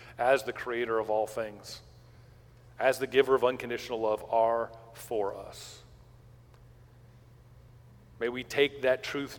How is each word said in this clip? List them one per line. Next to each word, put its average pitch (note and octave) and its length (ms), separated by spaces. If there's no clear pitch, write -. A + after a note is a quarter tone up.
as B2+ 240
the B2 100
creator A#2 460
of G#2+ 100
all G#2+ 180
things, G#2+ 540
as B2+ 200
the C3 80
giver C3 280
of B2 100
unconditional A#2+ 540
love, A2 320
are A2+ 400
for G#2 420
us. - 460
May A#2 80
we B2+ 160
take C#3 380
that C3 200
truth - 360